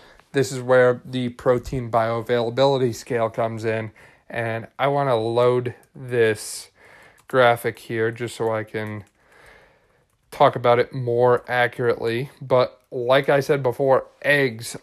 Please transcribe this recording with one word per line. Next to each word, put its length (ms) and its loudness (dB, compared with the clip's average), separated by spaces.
This 200 0
is 80 -8
where 440 4
the 260 -6
protein 600 -2
bioavailability 1040 0
scale 360 -2
comes 340 -4
in, 260 -4
and 380 -8
I 80 0
wanna 300 0
load 580 0
this 760 -2
graphic 540 2
here 300 -4
just 260 -10
so 160 -2
I 120 -4
can 400 -10
talk 260 2
about 220 2
it 140 -2
more 580 2
accurately. 800 -2
But 400 0
like 380 0
I 120 4
said 220 -2
before, 440 0
eggs 600 0